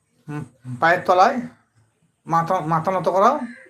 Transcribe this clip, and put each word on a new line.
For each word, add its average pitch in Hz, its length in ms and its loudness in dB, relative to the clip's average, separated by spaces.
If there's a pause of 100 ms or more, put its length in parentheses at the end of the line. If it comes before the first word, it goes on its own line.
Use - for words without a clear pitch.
(280)
হুম, 147 160 -10 (360)
পায়ের 170 260 2
তলায় 202 340 4 (880)
মাথা, 165 340 0
মাথা 165 300 -2
নত 185 180 -2
করাও 214 320 2 (300)